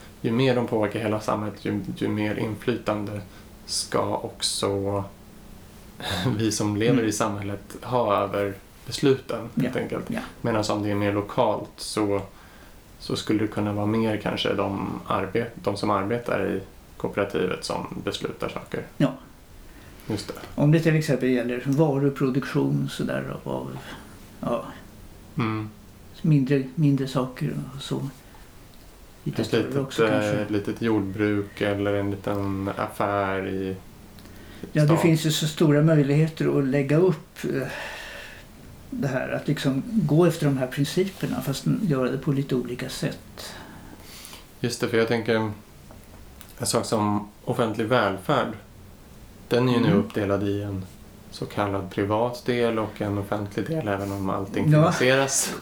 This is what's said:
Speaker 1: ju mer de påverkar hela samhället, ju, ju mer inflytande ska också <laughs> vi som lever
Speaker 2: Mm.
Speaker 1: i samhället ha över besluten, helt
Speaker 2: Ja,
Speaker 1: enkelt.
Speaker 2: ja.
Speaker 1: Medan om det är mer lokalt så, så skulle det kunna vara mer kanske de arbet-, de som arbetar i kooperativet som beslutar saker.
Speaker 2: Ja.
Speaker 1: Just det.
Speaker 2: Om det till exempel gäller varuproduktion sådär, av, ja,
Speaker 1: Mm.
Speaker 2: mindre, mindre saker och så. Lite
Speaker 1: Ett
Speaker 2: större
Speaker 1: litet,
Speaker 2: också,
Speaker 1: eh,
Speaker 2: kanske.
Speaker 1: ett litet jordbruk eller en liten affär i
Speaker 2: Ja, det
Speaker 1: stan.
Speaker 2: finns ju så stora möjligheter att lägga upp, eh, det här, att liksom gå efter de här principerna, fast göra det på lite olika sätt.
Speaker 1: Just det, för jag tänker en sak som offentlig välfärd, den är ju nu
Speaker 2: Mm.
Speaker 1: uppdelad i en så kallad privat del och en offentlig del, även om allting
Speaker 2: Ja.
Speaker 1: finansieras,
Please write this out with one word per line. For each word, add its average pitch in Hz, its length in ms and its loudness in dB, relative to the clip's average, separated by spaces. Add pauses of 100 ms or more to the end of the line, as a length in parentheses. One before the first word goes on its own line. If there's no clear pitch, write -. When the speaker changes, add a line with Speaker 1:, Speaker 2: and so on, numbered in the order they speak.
(200)
Speaker 1:
ju 127 120 0
mer 127 220 4
de 120 120 2
påverkar 110 340 0
hela 107 200 0
samhället, 107 440 -4
ju, 104 160 0 (160)
ju 110 120 0
mer 104 300 0
inflytande 104 840 -2 (460)
ska - 500 -2
också 98 880 -2 (920)
<laughs> 101 380 -2
vi 107 160 2
som 104 240 0
lever 113 180 4
Speaker 2:
Mm. 113 140 4
Speaker 1:
i 107 40 0
samhället 101 680 -4
ha 117 340 2
över 101 380 0 (320)
besluten, 123 600 0 (140)
helt 123 140 0
Speaker 2:
Ja, - 60 0
Speaker 1:
enkelt. - 260 -4
Speaker 2:
ja. 113 120 -2 (200)
Speaker 1:
Medan 110 300 0
om 104 120 0
det 104 80 0
är 104 40 2
mer 101 180 2
lokalt 104 640 0
så, 101 460 0 (760)
så - 180 -4
skulle 107 220 0
det 110 80 2
kunna 104 260 -2
vara 104 140 0
mer 110 300 2
kanske 101 380 -2
de 98 520 -2
arbet-, 110 480 -2
de - 220 -2
som 107 140 -2
arbetar 101 560 0
i 95 140 0 (360)
kooperativet 92 680 -2
som - 400 -6
beslutar - 440 -4
saker. - 340 -6 (140)
Speaker 2:
Ja. 127 160 2 (960)
Speaker 1:
Just - 220 -6
det. - 60 -10 (200)
Speaker 2:
Om 147 180 4
det 165 80 6
till 160 160 4
exempel 139 320 2
gäller 123 380 0
varuproduktion 139 1300 2
sådär, 67 520 -4
av, 65 340 -6 (640)
ja, - 240 -2 (720)
Speaker 1:
Mm. 110 320 -2 (520)
Speaker 2:
mindre, 143 400 4 (120)
mindre 139 340 4
saker 131 460 -2 (220)
och 139 60 -12
så. 135 260 -4 (1160)
Lite - 180 -4
Speaker 1:
Ett 113 60 -2
Speaker 2:
större 110 140 2
Speaker 1:
litet, 127 200 -2
Speaker 2:
också, 131 220 0
Speaker 1:
eh, 107 60 4
Speaker 2:
kanske. 107 200 2
Speaker 1:
ett 104 200 0
litet 107 320 -2
jordbruk 104 760 0
eller 101 340 2
en 101 160 0
liten 98 680 -2
affär 101 720 -2
i 95 280 -2 (960)
Speaker 2:
Ja, 151 100 4
det 147 60 6
Speaker 1:
stan. 165 100 6
Speaker 2:
finns 160 280 6
ju 160 40 4
så 151 180 0
stora 147 340 6
möjligheter 147 760 4
att 139 60 2
lägga 139 320 2
upp, 180 420 4 (160)
eh, 135 120 -2 (1200)
det 233 180 -2
här, 131 200 -2
att 135 200 -4
liksom 139 380 0
gå 175 400 4
efter 160 200 2
de 139 120 2
här 131 80 0
principerna, - 760 -2
fast - 220 -4 (180)
göra 131 280 2
det 135 80 -2
på 147 140 -2
lite 139 220 0
olika 123 340 -4
sätt. - 680 -8 (1040)
Speaker 1:
Just 120 200 -4
det, 120 80 0
för 113 80 0
jag 113 120 4
tänker 117 260 2 (1200)
en - 80 -4
sak - 200 2
som 104 420 2 (160)
offentlig 117 420 0
välfärd, 113 640 2 (960)
den 123 200 4
är 123 40 4
ju 123 80 4
nu 131 60 4
Speaker 2:
Mm. 175 120 6
Speaker 1:
uppdelad 101 500 0
i 101 140 -2
en 101 220 -6 (460)
så - 160 -8
kallad 98 440 -2
privat 110 560 0
del 117 320 2
och 110 220 -4
en 101 180 0
offentlig 101 480 -4
del, 160 220 -2
även 98 240 -2
om 95 180 -2
allting 101 400 -2
Speaker 2:
Ja. 151 80 8
Speaker 1:
finansieras, 139 840 4